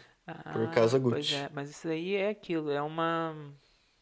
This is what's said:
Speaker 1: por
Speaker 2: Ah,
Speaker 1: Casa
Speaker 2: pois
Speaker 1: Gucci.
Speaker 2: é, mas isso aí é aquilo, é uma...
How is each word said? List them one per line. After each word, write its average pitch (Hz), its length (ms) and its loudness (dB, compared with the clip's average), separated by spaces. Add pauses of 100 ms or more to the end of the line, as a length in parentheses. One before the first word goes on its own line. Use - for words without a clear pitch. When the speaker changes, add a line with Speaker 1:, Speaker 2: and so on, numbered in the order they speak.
(520)
Speaker 1:
por - 160 0
Speaker 2:
Ah, - 20 -
Speaker 1:
Casa 117 300 6
Speaker 2:
pois - 0 -
Speaker 1:
Gucci. 123 320 2
Speaker 2:
é, 143 220 -2
mas 143 160 -6
isso - 180 -10
aí 165 280 -2
é 196 140 2
aquilo, 165 420 -2
é 143 100 0
uma... 165 540 0 (680)